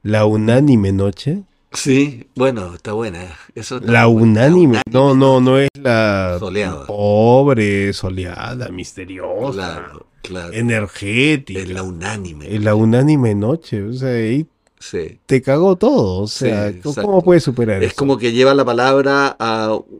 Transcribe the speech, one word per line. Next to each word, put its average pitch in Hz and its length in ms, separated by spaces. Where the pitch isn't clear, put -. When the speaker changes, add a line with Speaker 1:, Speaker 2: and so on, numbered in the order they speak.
Speaker 1:
"La 107 220
unánime 110 680
noche"? 101 520
Speaker 2:
Sí, 139 640
bueno, 113 400
está 107 180
buena. 92 440
Eso 117 220
está 120 140
Speaker 1:
La 117 160
Speaker 2:
buena. 113 160
Speaker 1:
unánime. 165 300
Speaker 2:
La - 140
Speaker 1:
No, 135 200
Speaker 2:
unánime. 131 80
Speaker 1:
no, 135 220
no 131 180
es 139 160
la 107 640
Speaker 2:
Soleada. 90 480
Speaker 1:
pobre, 104 1040
soleada, 92 760
misteriosa, 92 840
Speaker 2:
Claro, 78 300
claro. 90 300
Speaker 1:
energética. 113 1040
Speaker 2:
Es 95 100
la 92 140
unánime. 90 720
Speaker 1:
Es 104 80
la 107 100
unánime 117 640
noche. 104 480
O 110 100
sea, 131 180
ahí 120 360
Speaker 2:
Sí. 82 460
Speaker 1:
te 131 160
cagó 175 340
todo. 147 460
O 107 60
Speaker 2:
Sí, - 180
Speaker 1:
sea, 104 220
¿cómo, 92 100
Speaker 2:
exacto. 127 260
Speaker 1:
cómo 190 180
puedes 175 220
superar 117 400
Speaker 2:
Es 95 60
Speaker 1:
eso? - 80
Speaker 2:
como 139 200
que 117 140
lleva 131 240
la 139 100
palabra 135 720
a, 110 400